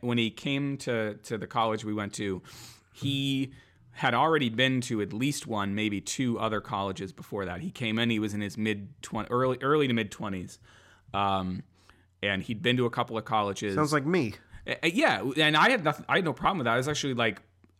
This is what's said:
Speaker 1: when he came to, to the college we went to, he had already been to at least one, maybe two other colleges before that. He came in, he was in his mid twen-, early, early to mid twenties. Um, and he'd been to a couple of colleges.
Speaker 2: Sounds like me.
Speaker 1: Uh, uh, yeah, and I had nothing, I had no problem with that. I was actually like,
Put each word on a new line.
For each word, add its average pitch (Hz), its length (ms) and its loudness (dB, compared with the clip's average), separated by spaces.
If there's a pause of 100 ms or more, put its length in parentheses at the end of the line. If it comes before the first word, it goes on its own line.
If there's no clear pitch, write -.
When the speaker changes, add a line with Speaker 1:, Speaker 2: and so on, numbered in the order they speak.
Speaker 1:
when 120 160 0
he 113 140 4
came 139 480 -2
to, 110 340 -2 (100)
to 113 140 -6
the 101 100 -8
college 110 380 0
we 107 80 -2
went 104 220 -2
to, 98 260 -2 (520)
he 139 600 -2 (380)
had 127 220 0
already 143 360 4
been 127 320 2
to 117 200 -2
at 98 120 -4
least 135 340 -2
one, 101 260 -2
maybe 101 280 0
two 120 380 -2
other 107 220 -2
colleges 98 520 -4
before - 320 -6
that. 87 160 -6
He 180 100 -6
came 110 260 -2
in, 117 120 2
he 110 100 2
was 104 140 0
in 104 80 -4
his 101 160 -6
mid 107 320 -2 (120)
twen-, - 280 -6
early, 127 320 2
early 143 260 4
to 123 60 2
mid 113 180 0
twenties. 95 480 -8 (540)
Um, 95 500 0 (580)
and 98 220 0
he'd 107 180 -6
been 123 160 2
to 123 80 4
a 117 40 2
couple 117 280 -2
of 107 80 -4
colleges. 101 500 0
Speaker 2:
Sounds 143 180 2
like 143 120 2
me. 151 280 0 (340)
Speaker 1:
Uh, - 160 -4
uh, 160 40 4
yeah, 175 340 2 (160)
and 156 180 4
I 175 140 8
had 240 140 2
nothing, 147 260 0
I 143 80 4
had 185 80 2
no 147 80 0
problem 170 260 0
with 123 60 0
that. 117 80 4
I 120 40 4
was 127 100 0
actually 143 260 -2
like, 113 280 0 (380)